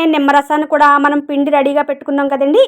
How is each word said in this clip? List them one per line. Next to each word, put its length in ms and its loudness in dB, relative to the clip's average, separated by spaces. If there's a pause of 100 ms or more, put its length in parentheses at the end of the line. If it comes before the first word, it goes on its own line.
(140)
నిమ్మరసాన్ని 580 0
కూడా 160 4 (160)
మనం 240 0
పిండి 280 -2
రెడీగా 340 0
పెట్టుకున్నాం 420 -4
కదండి, 360 2